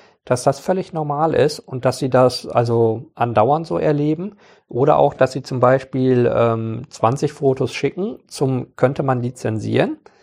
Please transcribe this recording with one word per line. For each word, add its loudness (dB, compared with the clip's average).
dass -2
das 0
völlig -4
normal -2
ist 2
und -8
dass -2
sie -2
das 2
also 0
andauernd 0
so -4
erleben -2
oder 2
auch, 2
dass 2
sie -8
zum -6
Beispiel, 2
ähm, 0
zwanzig -2
Fotos -2
schicken, -6
zum, -4
könnte 0
man 0
lizenzieren 0